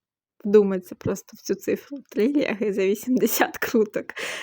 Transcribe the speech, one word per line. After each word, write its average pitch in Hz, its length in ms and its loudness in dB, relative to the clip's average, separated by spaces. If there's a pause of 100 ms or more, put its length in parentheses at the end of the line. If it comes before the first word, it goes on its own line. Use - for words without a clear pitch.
(440)
вдуматься 202 500 4
просто - 420 -6
в - 60 -20
цю 202 120 -4
цифру. 202 440 -6 (120)
Три 226 220 0
леги 220 400 0
за 196 140 0
вісімдесят 226 720 0
круток. - 480 0 (360)